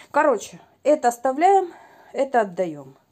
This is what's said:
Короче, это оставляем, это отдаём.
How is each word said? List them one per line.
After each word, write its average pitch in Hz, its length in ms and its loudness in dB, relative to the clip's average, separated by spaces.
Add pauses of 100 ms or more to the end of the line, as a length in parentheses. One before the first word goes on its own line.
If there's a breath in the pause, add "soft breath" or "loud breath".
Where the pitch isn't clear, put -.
(120 loud breath)
Короче, 269 480 -2 (240)
это 285 240 2
оставляем, 339 640 0 (400 loud breath)
это 262 300 -2
отдаём. 165 560 -8 (140)